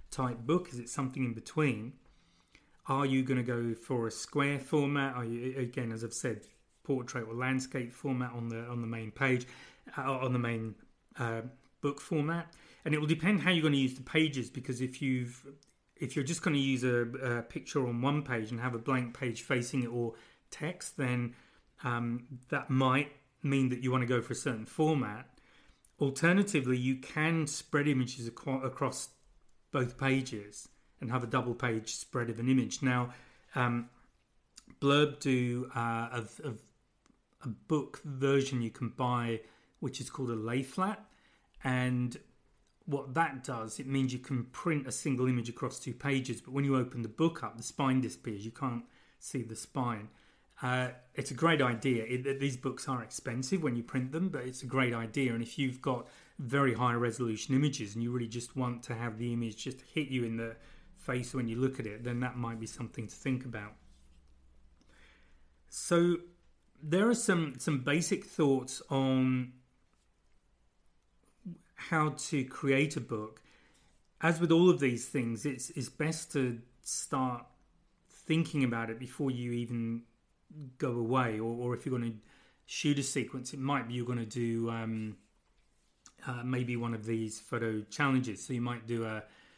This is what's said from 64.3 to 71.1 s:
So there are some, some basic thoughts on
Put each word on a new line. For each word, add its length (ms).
So 480
there 260
are 60
some, 440
some 260
basic 400
thoughts 640
on 640